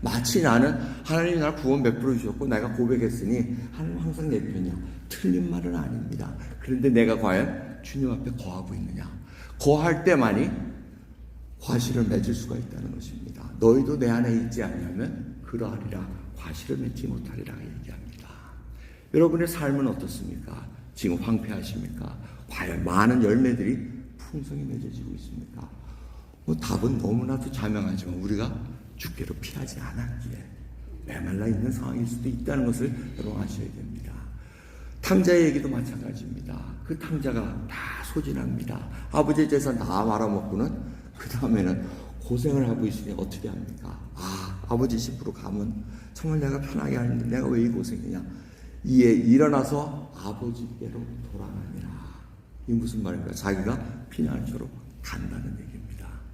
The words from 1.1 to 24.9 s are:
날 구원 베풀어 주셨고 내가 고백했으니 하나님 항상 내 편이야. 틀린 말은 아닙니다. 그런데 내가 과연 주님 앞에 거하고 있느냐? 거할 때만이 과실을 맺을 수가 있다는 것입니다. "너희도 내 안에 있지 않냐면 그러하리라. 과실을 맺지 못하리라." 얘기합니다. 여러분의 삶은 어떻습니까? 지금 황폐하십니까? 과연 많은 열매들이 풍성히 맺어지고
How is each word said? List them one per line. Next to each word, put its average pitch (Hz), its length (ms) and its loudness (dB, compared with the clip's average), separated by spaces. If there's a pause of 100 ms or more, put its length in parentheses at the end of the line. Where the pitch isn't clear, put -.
날 156 180 2
구원 135 260 4
베풀어 120 340 4
주셨고 113 300 -2
내가 110 260 0
고백했으니 120 800 2 (180)
하나님 160 260 -4
항상 156 320 -2
내 110 120 2
편이야. 92 300 -2 (380)
틀린 - 400 2
말은 165 260 -2
아닙니다. 113 580 -4 (260)
그런데 131 280 2
내가 113 320 6
과연 - 640 2
주님 135 280 -2
앞에 117 220 -4
거하고 92 420 -8
있느냐? 92 320 -6 (520)
거할 160 440 6
때만이 123 480 6 (1080)
과실을 120 440 2
맺을 - 280 2
수가 - 240 -2
있다는 - 380 -6
것입니다. - 520 -10 (140)
"너희도 135 380 8
내 127 100 4
안에 117 260 4 (100)
있지 - 180 -2
않냐면 92 840 -4
그러하리라. 101 640 -6 (260)
과실을 - 440 -6
맺지 123 280 -4
못하리라." - 540 -6
얘기합니다. - 640 -12 (880)
여러분의 165 360 6
삶은 139 380 0
어떻습니까? - 800 -6 (280)
지금 87 220 0
황폐하십니까? 101 1000 -4 (300)
과연 85 360 -4
많은 104 380 6
열매들이 113 680 4 (300)
풍성히 143 460 -8
맺어지고 - 520 -6